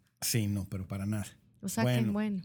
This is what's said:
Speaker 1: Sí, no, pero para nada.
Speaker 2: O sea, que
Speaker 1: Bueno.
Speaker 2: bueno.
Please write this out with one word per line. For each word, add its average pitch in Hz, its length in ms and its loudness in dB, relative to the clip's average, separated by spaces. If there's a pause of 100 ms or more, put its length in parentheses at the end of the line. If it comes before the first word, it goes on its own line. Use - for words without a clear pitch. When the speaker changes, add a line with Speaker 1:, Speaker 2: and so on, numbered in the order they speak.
(220)
Speaker 1:
Sí, 110 240 2
no, 101 240 0
pero 95 180 -4
para 98 160 -4
nada. 104 220 -2 (340)
Speaker 2:
O 202 80 -6
sea, 226 160 0
que 247 60 4
Speaker 1:
Bueno. 226 240 2
Speaker 2:
bueno. 208 300 -2